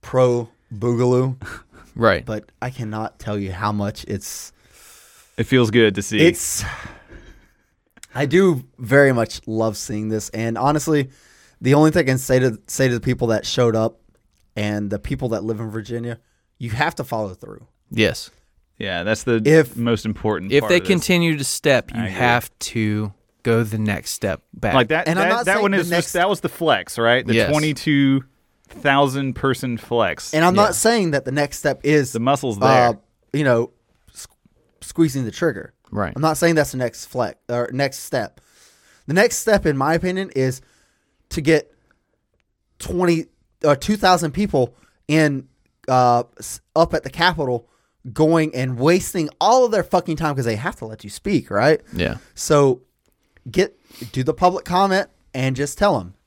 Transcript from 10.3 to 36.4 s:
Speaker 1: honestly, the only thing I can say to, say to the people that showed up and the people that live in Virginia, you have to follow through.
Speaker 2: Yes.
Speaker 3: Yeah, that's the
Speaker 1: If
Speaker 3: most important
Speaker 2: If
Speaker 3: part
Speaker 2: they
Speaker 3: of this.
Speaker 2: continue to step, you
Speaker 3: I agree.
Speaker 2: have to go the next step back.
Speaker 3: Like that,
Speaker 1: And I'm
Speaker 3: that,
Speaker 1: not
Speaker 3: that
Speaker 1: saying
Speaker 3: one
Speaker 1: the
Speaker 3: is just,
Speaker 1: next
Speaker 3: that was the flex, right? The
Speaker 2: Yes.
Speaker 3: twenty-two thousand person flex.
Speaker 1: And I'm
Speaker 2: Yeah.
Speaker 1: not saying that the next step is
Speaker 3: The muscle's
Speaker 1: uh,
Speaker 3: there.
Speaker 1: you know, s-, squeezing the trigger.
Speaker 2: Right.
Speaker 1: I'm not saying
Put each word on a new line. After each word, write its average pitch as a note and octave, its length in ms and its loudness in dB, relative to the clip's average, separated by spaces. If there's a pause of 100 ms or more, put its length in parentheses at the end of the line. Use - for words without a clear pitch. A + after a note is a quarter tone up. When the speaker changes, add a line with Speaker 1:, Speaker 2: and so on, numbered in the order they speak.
Speaker 1:
honestly, C#3+ 520 0 (520)
the B2 120 4
only D#3 180 6
thing E3+ 100 2
I - 40 2
can C3 120 2
say C3 220 2
to, B2 280 0
say C3+ 200 0
to B2 60 2
the A#2+ 80 -2
people B2 260 -2
that A2 180 0
showed A#2+ 300 2
up A2+ 240 -2 (560)
and G#2 340 -4
the G2+ 100 -4
people C3 300 -6
that G#2+ 140 -4
live A2 160 -4
in A2 100 -8
Virginia, A#2 500 -8 (400)
you A#2 120 -8
have D3 240 -2
to B2+ 80 -8
follow G#2+ 300 -6
through. - 320 -20 (240)
Speaker 2:
Yes. - 400 0 (480)
Speaker 3:
Yeah, F2+ 260 -6
that's G#2+ 200 -2
the A#2 200 0
Speaker 1:
If D3+ 320 4
Speaker 3:
most A#2 300 -2
important G#2 460 -4
Speaker 2:
If C#3+ 100 4
Speaker 3:
part - 80 -4
Speaker 2:
they F3+ 80 4
Speaker 3:
of E3+ 60 2
this. - 40 -10
Speaker 2:
continue E3+ 500 2
to C#3 60 -6
step, C3 480 0
you - 80 -8
Speaker 3:
I F#2 60 -4
agree. F#2 80 -6
Speaker 2:
have A#2+ 460 -2
to G#2+ 520 -2 (300)
go A#2 220 2
the A2 160 -4
next G#2+ 320 -4
step F#2+ 320 -6 (100)
back. A#2 220 -2
Speaker 3:
Like B2 140 2
that, D#3+ 180 -2
Speaker 1:
And E3 100 0
I'm F#3 120 0
Speaker 3:
that, G3 60 2
Speaker 1:
not - 100 -4
Speaker 3:
that F#3 80 0
Speaker 1:
saying G#3+ 100 0
Speaker 3:
one G3+ 80 2
Speaker 1:
the G3 60 0
Speaker 3:
is F3 60 0
just, F3 80 -4
Speaker 1:
next E3+ 220 -2
Speaker 3:
that F3+ 160 2
was G3+ 120 -2
the - 80 -4
flex, C3 500 -2
right? A#2 260 4
The A#2+ 80 0
Speaker 2:
Yes. A2 160 2
Speaker 3:
twenty-two C#3+ 760 2 (460)
thousand C#3 640 0
person B2+ 440 -4
flex. A2 560 -2
Speaker 1:
And D#3 120 2
I'm F3+ 100 4
Speaker 2:
Yeah. G3+ 80 4
Speaker 1:
not G3+ 120 2
saying G#3+ 360 2
that C#3 140 -2
the C3 60 -6
next C#3+ 280 -4
step C#3 240 -2
is D3 280 2
Speaker 3:
The A2+ 80 -4
muscle's B2+ 420 -2
Speaker 1:
uh, C3 60 2 (240)
Speaker 3:
there. G#2+ 80 -6 (340)
Speaker 1:
you D3 120 0
know, A#2+ 260 2 (420)
s-, - 140 -20 (540)
squeezing C#3 440 0
the G#2+ 60 -6
trigger. B2 420 -4 (160)
Speaker 2:
Right. G2 260 -4
Speaker 1:
I'm C3 60 -6
not D#3 160 0
saying E3+ 180 2